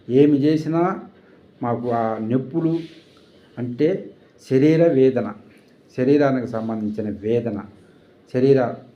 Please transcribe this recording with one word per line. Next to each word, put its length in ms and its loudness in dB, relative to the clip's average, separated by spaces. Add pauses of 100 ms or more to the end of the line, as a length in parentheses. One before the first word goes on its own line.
ఏమి 280 4
చేసినా 600 0 (640)
మాకు 280 -4
ఆ 260 -2
నొప్పులు 640 -2 (760)
అంటే 540 -4 (400)
శరీర 400 4
వేదన, 420 2 (640)
శరీరానికి 500 2
సంబంధించిన 600 -6
వేదన, 520 -4 (720)
శరీర 400 2 (220)